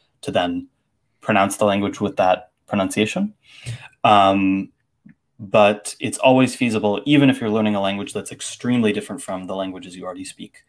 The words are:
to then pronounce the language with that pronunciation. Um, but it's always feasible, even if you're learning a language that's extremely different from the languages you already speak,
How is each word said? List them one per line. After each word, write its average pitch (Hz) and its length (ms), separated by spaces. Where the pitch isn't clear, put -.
to - 100
then 90 380
pronounce 101 360
the - 80
language 101 360
with 101 160
that 92 340
pronunciation. 107 680
Um, 98 680
but 107 580
it's - 200
always 131 360
feasible, 107 500
even 143 260
if 131 100
you're 113 100
learning 107 240
a 101 60
language 98 320
that's 101 180
extremely 117 640
different 101 300
from 92 260
the 95 80
languages 90 400
you 92 80
already 92 200
speak, - 440